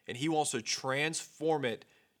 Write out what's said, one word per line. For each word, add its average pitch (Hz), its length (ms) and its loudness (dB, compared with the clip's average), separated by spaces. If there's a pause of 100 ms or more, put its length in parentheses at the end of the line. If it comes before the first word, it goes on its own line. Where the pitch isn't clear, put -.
and 117 100 -6
he 143 120 0
wants 151 240 2
to 117 100 0
transform 147 1040 0
it 113 200 -2 (360)